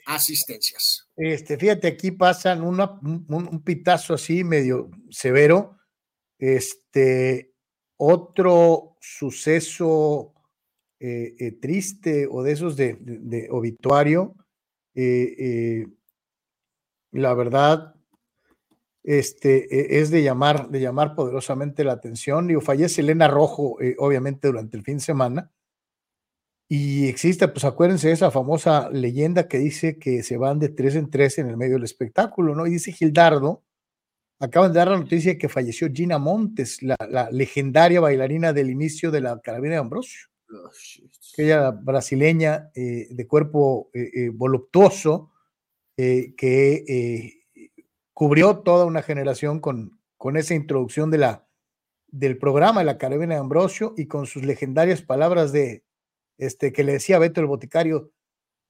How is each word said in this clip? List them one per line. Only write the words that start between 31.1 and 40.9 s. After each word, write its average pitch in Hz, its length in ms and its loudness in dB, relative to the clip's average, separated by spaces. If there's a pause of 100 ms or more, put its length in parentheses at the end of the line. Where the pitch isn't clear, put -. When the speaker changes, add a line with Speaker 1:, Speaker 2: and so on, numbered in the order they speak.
Speaker 2:
en 135 80 -4
el 117 100 -8
medio 127 180 0
del 123 80 -2
espectáculo, 160 680 -2
¿no? 160 140 -4
Y 170 40 0
dice 175 200 -4
Gildardo, 156 720 4 (800)
acaban 175 300 4
de 165 80 4
dar 175 100 4
la 196 80 4
noticia 165 360 0
de - 40 -8
que 147 120 -4
falleció 127 420 -4
Gina 165 280 -2
Montes, 165 640 -4
la, 131 120 -2 (140)
la 123 220 -2
legendaria 139 680 2
bailarina 151 540 0
del 143 160 0
inicio 151 420 -4
de 147 100 -2
la 120 200 -6
Carabina 127 320 -6
de 160 60 -2
Ambrosio. 131 480 -10 (240)
Speaker 1:
Oh, 92 200 -20
shit. - 400 -20 (220)